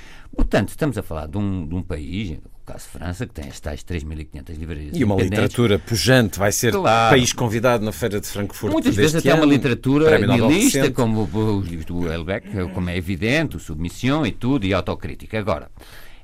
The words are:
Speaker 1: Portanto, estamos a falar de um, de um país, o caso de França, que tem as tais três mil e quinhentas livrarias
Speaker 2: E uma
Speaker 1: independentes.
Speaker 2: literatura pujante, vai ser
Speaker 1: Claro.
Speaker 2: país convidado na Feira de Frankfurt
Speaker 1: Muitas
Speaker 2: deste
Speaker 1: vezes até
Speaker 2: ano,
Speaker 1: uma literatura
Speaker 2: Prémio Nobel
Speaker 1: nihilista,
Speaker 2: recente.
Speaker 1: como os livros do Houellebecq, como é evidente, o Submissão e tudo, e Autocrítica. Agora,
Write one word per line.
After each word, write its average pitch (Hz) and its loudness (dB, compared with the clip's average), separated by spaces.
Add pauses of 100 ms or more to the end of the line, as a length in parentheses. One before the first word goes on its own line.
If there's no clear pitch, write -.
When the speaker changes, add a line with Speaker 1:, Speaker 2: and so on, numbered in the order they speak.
(360)
Speaker 1:
Portanto, - 2
estamos - -2
a 101 -6
falar 78 -8
de 78 -8
um, 95 -2
de 85 -4
um 92 -2
país, 85 -6
o - -14
caso - -14
de - -20
França, 87 -8
que - -20
tem 71 -12
as - -14
tais 73 -8
três 85 -6
mil 78 -8
e 76 -10
quinhentas 73 -14
livrarias 85 -8
Speaker 2:
E 143 2
uma 104 4
Speaker 1:
independentes. 101 2
Speaker 2:
literatura 104 4
pujante, 113 2
vai 101 2
ser 117 2
Speaker 1:
Claro. 113 4
Speaker 2:
país 123 4
convidado 117 0
na 107 -2
Feira 104 -4
de - -6
Frankfurt 101 -4
Speaker 1:
Muitas 180 2
Speaker 2:
deste 147 4
Speaker 1:
vezes - -2
até 143 2
Speaker 2:
ano, 156 6
Speaker 1:
uma 143 6
literatura 139 2
Speaker 2:
Prémio 104 6
Nobel 113 4
Speaker 1:
nihilista, 196 4
Speaker 2:
recente. 131 2
Speaker 1:
como 110 2
os 101 0
livros 85 -8
do 87 -6
Houellebecq, 87 -4
como 90 -2
é 87 -4
evidente, 104 -2
o 78 -8
Submissão 120 -2
e 95 0
tudo, 120 -2
e 95 2
Autocrítica. 85 -6
Agora, 85 -4 (540)